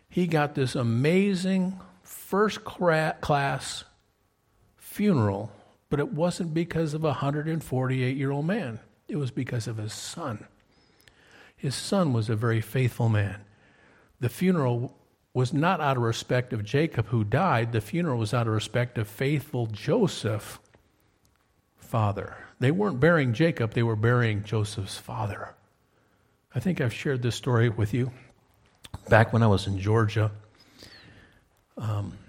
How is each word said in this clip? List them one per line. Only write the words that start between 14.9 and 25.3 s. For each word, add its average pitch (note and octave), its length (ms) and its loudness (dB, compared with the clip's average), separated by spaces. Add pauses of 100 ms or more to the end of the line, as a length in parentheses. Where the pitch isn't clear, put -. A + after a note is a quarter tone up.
was B2+ 180 2
not E3 280 2
out C#3 160 2
of A#2+ 60 0
respect B2 500 0
of G#2+ 120 -4
Jacob, C#3+ 420 0
who A2+ 180 0
died. A#2 480 2
The A2+ 80 2
funeral E3 380 -2
was A2 160 -2
out A#2+ 120 2
of A2 60 0
respect A#2+ 460 -2
of G#2+ 100 -4
faithful C3+ 580 -2
Joseph, A2+ 920 -2 (1200)
father. G2+ 580 -2 (240)
They B2 100 4
weren't F3 300 -2
burying D3 320 4
Jacob, A#2+ 400 0
they A#2+ 100 0
were A2+ 140 0
burying A2+ 460 2
Joseph's G2+ 560 -4
father. - 560 -8 (1000)